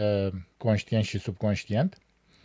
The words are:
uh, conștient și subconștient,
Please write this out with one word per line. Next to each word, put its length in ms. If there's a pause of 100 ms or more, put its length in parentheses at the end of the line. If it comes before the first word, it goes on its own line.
uh, 300 (240)
conștient 480
și 140
subconștient, 800 (460)